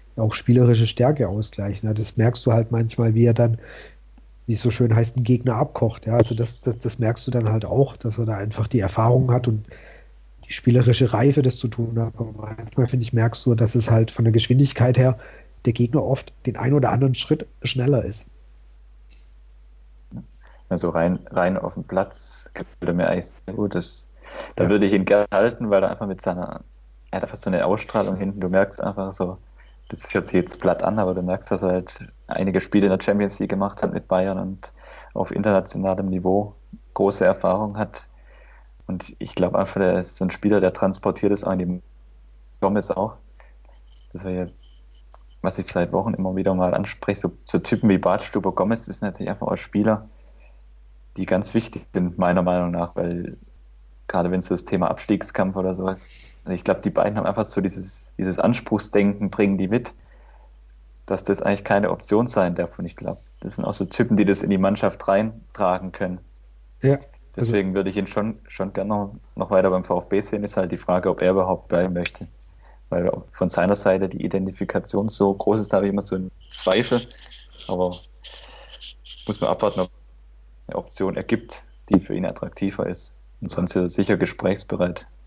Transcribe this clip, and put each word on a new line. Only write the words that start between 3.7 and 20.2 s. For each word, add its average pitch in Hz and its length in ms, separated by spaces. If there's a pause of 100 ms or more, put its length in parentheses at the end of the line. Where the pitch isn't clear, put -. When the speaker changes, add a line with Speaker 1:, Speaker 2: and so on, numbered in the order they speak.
Speaker 1:
wie 120 60
es 104 80
so 123 80
schön 117 260
heißt, 113 220
einen 123 80
Gegner 123 300
abkocht. 113 500
Ja, 110 120
also 117 180
das, 117 260
das, 117 180
das - 200
merkst 113 280
du 127 40
dann 117 180
halt 107 160
auch, 120 320
dass 107 220
er 117 80
da 107 100
einfach 104 300
die 117 140
Erfahrung 120 520
hat 123 160
und 107 160 (800)
die - 60
spielerische 120 640
Reife, 143 260
das 127 160
zu 117 120
tun 117 300
hat. 113 200
Aber 110 180
manchmal, 107 520
finde 123 160
ich, - 100
merkst 113 320
du, 120 80
dass 113 200
es 117 160
halt 113 200
von 113 160
der 113 60
Geschwindigkeit 127 640
her 127 200 (460)
der 127 80
Gegner 120 300
oft 135 320 (100)
den 127 120
ein 131 180
oder 131 160
anderen 131 240
Schritt - 320 (160)
schneller 127 420
ist. - 220 (2500)